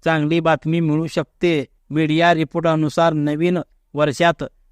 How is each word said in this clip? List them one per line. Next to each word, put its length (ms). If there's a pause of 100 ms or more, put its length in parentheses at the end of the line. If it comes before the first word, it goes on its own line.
चांगली 360
बातमी 400
मिळू 280
शकते. 580 (240)
मीडिया 440
रिपोर्टनुसार 800
नवीन 460 (340)
वर्षात 500 (280)